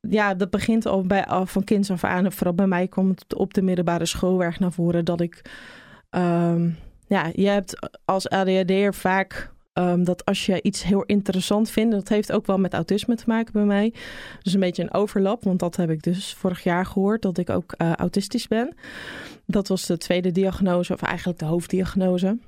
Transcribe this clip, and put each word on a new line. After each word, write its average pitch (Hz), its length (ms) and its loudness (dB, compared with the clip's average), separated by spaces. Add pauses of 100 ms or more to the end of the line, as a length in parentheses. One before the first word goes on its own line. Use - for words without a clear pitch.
ja, 202 260 2
dat 185 160 -2
begint 220 360 2
al 190 160 2
bij, 185 240 2
al 185 200 0
van 190 180 -2
kinds 202 260 2
af 180 140 -2
aan. 180 280 2
Vooral 180 220 0
bij 196 120 4
mij 185 220 2
kwam 190 200 2
het - 260 -2
op 196 200 -2
de 202 80 4
middelbare 175 440 0
school 180 360 0
erg 170 180 -2
naar 180 120 2
voren 170 320 2
dat 170 160 -2
ik, 170 220 -4 (680)
ehm, 170 580 2 (380)
ja, 165 260 0
je 190 160 2
hebt 202 420 -2 (140)
als 190 280 -2
A 190 120 2
D 185 40 2
H 190 160 2
D'er 190 300 2
vaak, - 580 -2 (200)
ehm, 180 320 2
dat 175 200 -2
als - 220 0
je 185 160 0
iets - 200 -2
heel 220 220 2
interessant 208 680 0
vindt, 226 240 2
dat 196 140 -2
heeft 208 240 0
ook 220 140 0
wel 190 120 2
met 190 160 0
autisme 202 420 0
te - 100 -16
maken 226 260 0
bij 208 120 2
mij. 208 300 2 (480)
Dus 185 120 -2
een 196 60 4
beetje 180 220 0
een - 120 -4
overlap, 202 500 0
want 185 140 2
dat 175 180 -2
heb 170 140 0
ik 156 120 -2
dus 180 320 -4
vorig 180 280 -4
jaar 180 240 0
gehoord, 202 360 0
dat 180 160 0
ik 180 120 -4
ook, - 220 -2
eh, 170 200 0
autistisch 202 560 -2
ben. 240 260 -2 (720)
Dat 196 220 0
was 190 180 -2
de 175 120 0
tweede 180 340 0
diagnose, 180 600 0
of - 100 -4
eigenlijk 175 360 -4
de - 60 -6
hoofddiagnose 185 1040 0